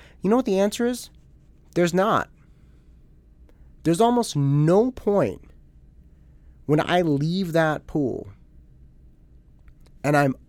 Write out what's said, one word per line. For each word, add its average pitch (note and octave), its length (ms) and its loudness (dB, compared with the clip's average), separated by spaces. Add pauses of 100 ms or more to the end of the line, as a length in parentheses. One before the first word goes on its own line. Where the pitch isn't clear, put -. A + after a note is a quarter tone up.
(220)
You F#3 80 -2
know A3+ 60 4
what B3+ 100 0
the F#3+ 140 0
answer G#3 260 0
is? B3 240 -6 (640)
There's E3+ 200 0
not. F3+ 360 0 (1500)
There's E3+ 180 0
almost A#3+ 340 0
no D3+ 560 2
point F#3+ 500 -2 (1200)
when D3 140 0
I F3+ 220 0
leave E3 500 -2
that D#3 360 0
pool C#3 420 -4 (1700)
and D3 120 0
I'm C#3+ 200 2 (140)